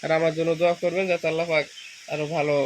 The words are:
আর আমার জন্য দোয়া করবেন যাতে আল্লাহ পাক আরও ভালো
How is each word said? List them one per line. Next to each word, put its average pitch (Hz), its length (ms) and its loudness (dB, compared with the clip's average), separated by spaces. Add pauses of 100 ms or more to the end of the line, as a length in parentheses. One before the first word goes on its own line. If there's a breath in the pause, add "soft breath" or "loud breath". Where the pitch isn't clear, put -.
আর 156 140 -4
আমার 160 200 2
জন্য 165 220 0
দোয়া 175 240 4
করবেন 175 280 0
যাতে 170 200 0
আল্লাহ 165 220 -2
পাক 151 120 2 (420)
আরও 151 200 -4
ভালো 151 280 0 (100)